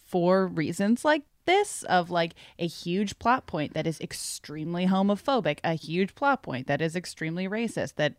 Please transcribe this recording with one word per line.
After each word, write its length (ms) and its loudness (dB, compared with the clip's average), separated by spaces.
for 420 4
reasons 560 0
like 200 4
this, 380 2
of, 280 2
like, 240 0
a 80 0
huge 500 -4
plot 300 0
point 260 -4
that 140 -2
is 120 -4
extremely 840 -6
homophobic, 800 2
a 100 0
huge 420 -2
plot 280 2
point 240 -6
that 120 0
is 160 -2
extremely 540 -6
racist, 460 -4
that, 240 0